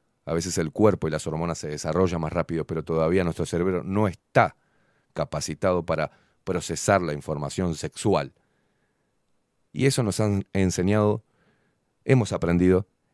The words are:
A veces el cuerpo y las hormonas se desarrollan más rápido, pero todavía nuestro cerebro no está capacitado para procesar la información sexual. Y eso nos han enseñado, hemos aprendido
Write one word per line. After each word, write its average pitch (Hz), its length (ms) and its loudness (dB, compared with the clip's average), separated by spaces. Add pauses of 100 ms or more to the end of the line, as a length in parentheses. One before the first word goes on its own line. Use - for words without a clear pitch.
(260)
A - 80 -4
veces 85 240 -4
el 80 140 -2
cuerpo 101 360 2
y 78 40 -4
las 78 140 -4
hormonas 82 320 -4
se - 120 -10
desarrollan 82 500 0
más 78 140 -4
rápido, 82 340 -2
pero 80 160 -4
todavía 82 400 0
nuestro 85 220 -4
cerebro 87 380 -2
no 101 260 0
está - 480 0 (560)
capacitado 80 720 -2
para 78 260 -2 (320)
procesar 90 580 0
la 80 120 -2
información 76 600 -4
sexual. 80 580 -4 (1400)
Y - 140 0
eso 135 180 2
nos 101 160 -2
han 101 340 0
enseñado, 101 720 2 (800)
hemos 123 300 2
aprendido 90 540 4 (260)